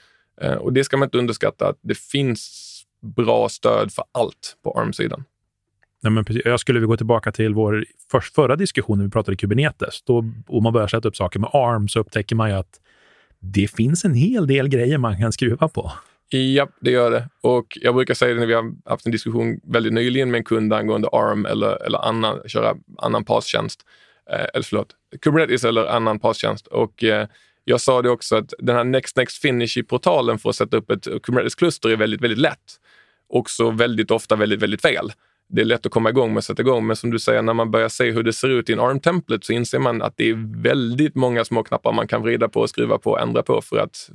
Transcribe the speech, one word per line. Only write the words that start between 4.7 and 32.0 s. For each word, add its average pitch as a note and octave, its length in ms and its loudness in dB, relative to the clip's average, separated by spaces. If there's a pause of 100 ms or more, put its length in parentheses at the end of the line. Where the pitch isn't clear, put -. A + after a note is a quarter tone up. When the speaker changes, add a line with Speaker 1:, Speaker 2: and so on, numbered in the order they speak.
Speaker 1:
arm-sidan. A2 440 -4 (800)
Speaker 2:
Nej, A2 100 0
men G#2+ 140 2
precis. A2 200 -4
Jag A#2 140 2
skulle A#2+ 200 2
vilja A2+ 80 2
gå A2 100 2
tillbaka A2+ 340 0
till A2 220 0
vår G#2+ 320 0 (260)
för-, C3 80 4
förra C3+ 360 2
diskussion D3+ 420 -2
när G2+ 80 2
vi G2 60 -4
pratade G2+ 260 -2
Kubernetes. B2 640 -2
Då, A#2+ 160 2 (300)
om A2+ 160 0
man A2+ 100 2
börjar A2 140 2
sätta A2+ 200 -2
upp G2+ 80 -4
saker F#2+ 240 -4
med A2 140 -2
arm A#2 340 2
så - 120 0
upptäcker - 360 -2
man A2 140 2
ju G2 60 0
att - 260 -6 (580)
det G2 360 0
finns C#3+ 300 0
en E3+ 80 4
hel F3 340 2
del C3+ 200 2
grejer C3+ 300 2
man A2+ 200 0
kan A2 140 0
skruva B2+ 360 0
på. - 240 -6 (380)
Speaker 1:
Ja, C3+ 380 2 (140)
det C3 100 2
gör A#2+ 200 4
det. A#2 180 -2 (120)
Och B2 400 0
jag B2 140 4
brukar C3 180 2
säga B2 200 2
det A#2 60 -2
när A#2 80 2
vi A2+ 60 2
har A2+ 200 0 (120)
haft - 200 -4
en A#2+ 60 0
diskussion A2+ 520 -2
väldigt A#2 300 0
nyligen B2 380 0
med A#2 60 0
en A2+ 60 -4
kund A2 300 0
angående G#2+ 340 0
arm G#2+ 380 0
eller, G#2 400 -2
eller - 220 -2
annan, A2+ 400 -2
köra A2 280 0 (220)
annan A2 280 -2
pas-tjänst. - 560 -2 (500)
Eh, - 220 -4
eller A2+ 100 -4
förlåt, G#2+ 320 -6 (260)
Kubernetes C#3+ 420 2
eller A2+ 220 2
annan A2 340 0
pas-tjänst. A2 480 -2
Och, - 360 -2
eh, G#2+ 240 2 (360)
jag B2 180 2
sa B2+ 200 4
det B2 80 2
också A#2+ 260 0
att A2 240 -2
den A#2+ 160 0
här A#2+ 80 2
next, B2+ 340 0
next B2+ 240 -2
finish A#2+ 360 0
i A2+ 60 -2
portalen B2 560 0
för - 100 -2
att A2 60 -2
sätta A2 220 0
upp A2 140 -2
ett G#2 160 -4 (160)
Kubernetes-kluster B2+ 640 0
är A2+ 60 4
väldigt, G#2+ 260 0